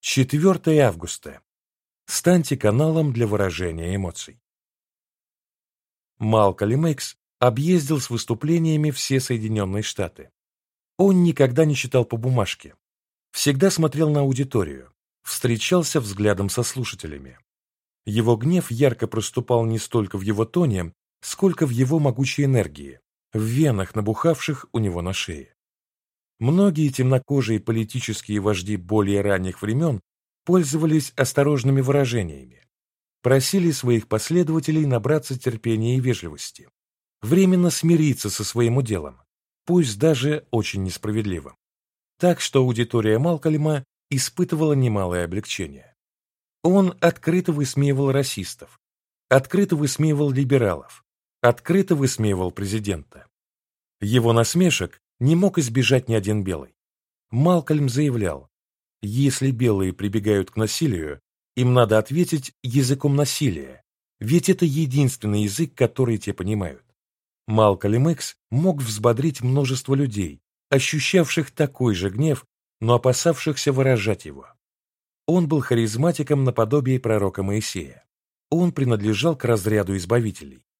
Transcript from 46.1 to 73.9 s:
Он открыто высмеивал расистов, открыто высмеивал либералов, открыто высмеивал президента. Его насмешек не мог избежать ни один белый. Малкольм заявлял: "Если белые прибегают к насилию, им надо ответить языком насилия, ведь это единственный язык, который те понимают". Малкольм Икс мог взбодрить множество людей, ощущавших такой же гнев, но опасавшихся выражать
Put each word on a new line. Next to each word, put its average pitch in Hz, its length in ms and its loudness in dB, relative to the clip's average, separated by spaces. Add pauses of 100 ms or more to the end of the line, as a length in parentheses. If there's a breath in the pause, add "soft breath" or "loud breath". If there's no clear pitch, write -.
Он 185 380 2
открыто 170 540 0
высмеивал 139 580 0
расистов, - 720 -6 (480)
открыто 175 480 2
высмеивал 147 520 0
либералов, 123 760 0 (360)
открыто 175 540 2
высмеивал 104 560 0
президента. 101 760 -6 (760)
Его 117 320 2
насмешек 117 640 0 (200)
не 139 160 4
мог 190 220 2
избежать 123 520 0
ни 113 60 0
один 104 280 0
белый. 82 320 -8 (560)
Малкольм 151 560 2
заявлял: 113 600 -2 (520)
"Если 131 500 0
белые 104 420 0
прибегают 101 580 -2
к - 60 -8
насилию, 98 640 -4 (340)
им 123 180 2
надо 113 240 6
ответить 147 540 -2 (100)
языком 135 540 0
насилия, 92 680 -4 (360)
ведь 143 300 0
это 185 160 2
единственный 131 800 0
язык, 104 320 -4
который 117 420 0
те 101 160 -6
понимают". 92 500 -6 (640)
Малкольм 110 600 4
Икс - 260 -6 (140)
мог 147 320 0
взбодрить 117 600 0
множество 131 520 0
людей, 104 480 -4 (280)
ощущавших 143 800 0
такой 127 440 0
же 92 140 -2
гнев, 131 340 -2 (380)
но 117 140 4
опасавшихся 143 760 0
выражать 123 540 0